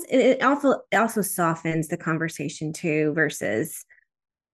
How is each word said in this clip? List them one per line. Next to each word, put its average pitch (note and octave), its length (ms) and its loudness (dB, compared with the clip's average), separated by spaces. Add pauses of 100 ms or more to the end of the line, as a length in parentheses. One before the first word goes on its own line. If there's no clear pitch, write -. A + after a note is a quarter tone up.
it, C4 100 4
it B3+ 220 4
also, C#4 380 4 (100)
it - 60 0
also A3 260 2
softens D#3+ 680 -2
the E3+ 80 -4
conversation D#3+ 720 -4
too, D3+ 420 0
versus, D3 720 -2 (720)